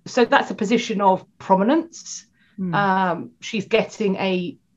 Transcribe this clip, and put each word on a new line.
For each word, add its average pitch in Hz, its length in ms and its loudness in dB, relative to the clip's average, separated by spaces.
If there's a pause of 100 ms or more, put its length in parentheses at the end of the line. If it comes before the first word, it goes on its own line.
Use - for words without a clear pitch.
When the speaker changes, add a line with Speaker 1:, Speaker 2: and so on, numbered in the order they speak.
Speaker 1:
so 247 180 4
that's 269 260 0
a 208 40 -4
position 220 460 -2
of 190 240 2 (140)
prominence. 226 880 0 (300)
Speaker 2:
Hmm. 180 180 -6
Speaker 1:
Um, 190 560 0 (100)
she's - 260 -6
getting 208 500 0
a 185 400 -4 (200)